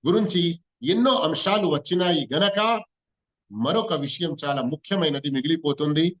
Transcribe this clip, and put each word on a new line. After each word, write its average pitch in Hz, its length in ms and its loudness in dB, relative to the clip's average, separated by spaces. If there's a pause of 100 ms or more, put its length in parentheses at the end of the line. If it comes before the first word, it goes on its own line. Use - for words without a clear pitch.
గురించి 175 520 2 (240)
ఎన్నో 196 320 2
అంశాలు 190 520 0
వచ్చినాయి 156 640 0
గనక 196 260 2 (920)
మరొక 156 420 0
విషయం 147 500 -4
చాలా 139 180 -2
ముఖ్యమైనది 151 680 -2
మిగిలిపోతుంది. 151 920 0